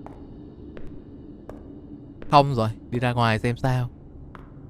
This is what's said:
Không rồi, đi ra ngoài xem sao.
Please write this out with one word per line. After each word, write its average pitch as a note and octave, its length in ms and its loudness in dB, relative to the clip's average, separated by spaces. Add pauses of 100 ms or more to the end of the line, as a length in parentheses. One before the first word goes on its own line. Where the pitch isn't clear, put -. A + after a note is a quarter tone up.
(2250)
Không C#3+ 240 8
rồi, A2 140 4 (220)
đi A#2+ 80 0
ra B2 140 4
ngoài A#2 260 6
xem A#2+ 180 2
sao. B2+ 320 2 (800)